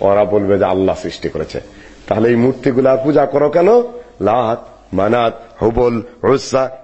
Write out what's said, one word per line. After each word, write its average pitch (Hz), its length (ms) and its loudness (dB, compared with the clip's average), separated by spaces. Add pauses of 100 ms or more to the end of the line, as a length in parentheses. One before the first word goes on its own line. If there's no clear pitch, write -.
ওরা 98 240 2
বলবে 101 340 0
যে 98 60 0
আল্লাহ 95 380 0
সৃষ্টি 85 260 -8
করেছে। - 320 -8 (480)
তাহলে 110 200 2
এই 120 80 2
মূর্তিগুলার 131 680 2
পূজা 147 220 2
করো 147 240 0
কেন? 175 180 2 (520)
লাত, 113 460 -2 (260)
মানাত, 110 720 -2
হুবল, 117 400 0 (200)
উজ্জা 131 480 0 (140)